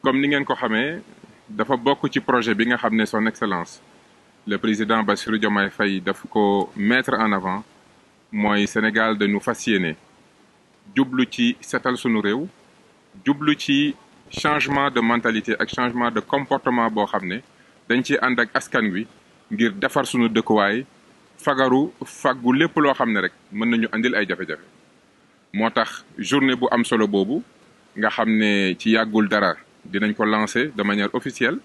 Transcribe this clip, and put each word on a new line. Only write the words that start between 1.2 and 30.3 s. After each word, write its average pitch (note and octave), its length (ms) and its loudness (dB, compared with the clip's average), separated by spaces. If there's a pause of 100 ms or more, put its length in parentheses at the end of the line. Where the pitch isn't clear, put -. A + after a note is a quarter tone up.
dafa A2 260 -2
bokk C3+ 360 0
ci - 100 -2
projet A#2 340 0
bi A2+ 120 0
nga B2 100 0
xam A2 180 0
ne A2 100 2
son G#2+ 220 -2
excellence, G2 540 -6 (640)
le G2+ 100 -2
président A2 460 0
Bassirou G#2 340 0
Diomaye G2+ 320 0
Faye G2 320 -2
daf F#2+ 280 -4
ko G2+ 460 0
mettre B2 440 0
en A2 140 2
avant, F#2+ 300 -4 (680)
mooy G#2 360 2
Sénégal A2 500 0
dañu G2+ 220 0
fas - 280 -4
yéene F2+ 280 0 (1000)
jublu B2+ 340 0
ci A#2+ 300 0
setal B2+ 380 -4
sunu A2+ 240 0
réew, A2+ 260 -2 (760)
jublu D3 340 0
ci C#3+ 360 -2 (360)
changement C#3+ 580 0
de B2 120 0
mentalité A2+ 580 0
ak - 100 -2
changement A#2+ 420 -2
de A2 80 -2
comportement C3 680 0
boo G#2+ 160 0
xam F#2+ 220 -4
ne G2 140 -6 (480)
dañ B2 140 4
ci C#3 180 0
ànd B2+ 180 2
ak A#2 160 0
askan A2 380 0
wi G#2 120 -4 (460)
ngir A2 220 0
defar C3 320 -2
sunu A#2 240 2
dëkkuwaay, A2 560 2 (520)
fagaru, C3+ 520 2 (160)
faggu B2+ 480 0
lépp D#3+ 240 2
loo C#3+ 160 4
xam A#2+ 180 0
ne G#2 140 0
rek F#2 80 -4 (180)
mën A2 180 -2
nañu A2+ 220 2
andil A2+ 240 0
ay G#2 140 0
jafe-jafe. D#2+ 320 -6 (920)
Moo A2 180 0
tax - 340 -2 (120)
journée C3 380 2
bu B2 160 0
am A#2+ 140 2
solo A2 220 2
boobu G2+ 340 0 (560)
nga G#2+ 120 0
xam A2 200 0
ne G2+ 480 2
ci - 140 0
yàggul A2 360 2
dara F#2+ 280 2 (300)
dinañ G2+ 280 -2
ko A2 120 0
lancer G#2+ 500 0